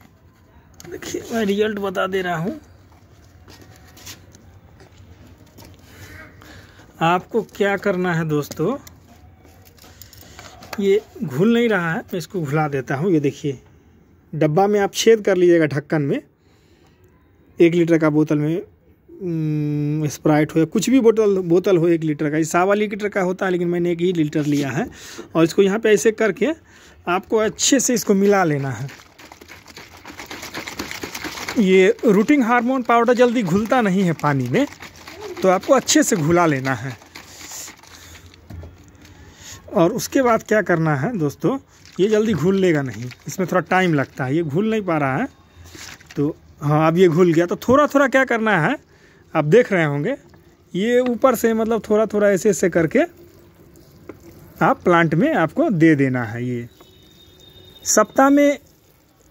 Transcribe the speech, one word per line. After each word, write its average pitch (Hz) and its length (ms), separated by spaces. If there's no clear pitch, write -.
देखिए, - 340
मैं 226 200
रिजल्ट 208 340
बता 190 280
दे 190 160
रहा 175 140
हूँ। 220 240
आपको 185 380
क्या 202 260
करना 185 360
है 165 120
दोस्तों, 156 500
ये 196 200
घुल 170 300
नहीं 240 140
रहा 175 240
है, 190 100
मैं - 160
इसको 170 220
घुला 151 280
देता 139 280
हूँ। 175 160
ये 156 80
देखिए, 139 380
डब्बा 156 340
में 208 140
आप 196 140
छेद 220 300
कर 196 120
लीजिएगा 170 320
ढक्कन 147 340
में, 175 180
एक 170 160
लीटर 170 240
का 156 120
बोतल 151 280
में, 151 200
उम, 151 1500
स्प्राइट 151 460
हो 160 60
या 160 60
कुछ 208 240
भी 262 100
बोतल, 214 400
बोतल 185 360
हो 165 120
एक 165 140
लीटर 151 280
का, 156 60
ये 160 100
सवा 180 280
लीटर 208 340
का 202 140
होता 185 240
है, 185 60
लेकिन 175 160
मैंने 175 240
एक 170 80
ही 180 140
लीटर 156 300
लिया 143 260
है। 180 180
और 160 100
इसको 170 180
यहाँ 196 160
पे 220 140
ऐसे 214 200
करके 220 400
आपको 190 320
अच्छे 220 420
से 247 140
इसको 208 200
मिला 196 300
लेना 139 260
है। 123 160
ये 190 380
रूटिंग 226 380
हार्मोन 247 400
पाउडर 233 300
जल्दी 247 280
घुलता 208 380
नहीं 196 220
है 175 120
पानी 139 340
में, 226 180
तो 190 60
आपको 196 260
अच्छे 277 280
से - 140
घुला 170 300
लेना 135 280
है। 120 220
और 330 200
उसके 262 300
बाद 226 200
क्या 214 200
करना 160 340
है 202 220
दोस्तों, 160 400
ये 185 100
जल्दी 214 260
घुल 175 220
लेगा 175 260
नहीं, 123 280
इसमें 175 220
थोड़ा 185 140
टाइम 185 320
लगता 139 300
है, 131 120
ये 170 60
घुल 170 280
नहीं 220 120
पा 170 160
रहा 135 180
है। 254 120
तो 147 200
हाँ, 151 260
अब 165 120
ये 185 100
घुल 170 240
गया। 170 140
तो 190 120
थोड़ा 277 280
थोड़ा 277 220
क्या 269 180
करना 220 340
है, 214 160
आप 156 120
देख 214 260
रहे 170 120
होंगे, 151 320
ये 233 260
ऊपर 247 360
से 226 180
मतलब 220 340
थोड़ा 214 180
थोड़ा 208 220
ऐसे 202 220
ऐसे 190 200
करके 170 300
आप - 240
प्लांट 170 300
में 247 200
आपको 220 380
दे 160 240
देना 131 280
है। 117 200
ये 120 240
सप्ताह - 460
में 285 280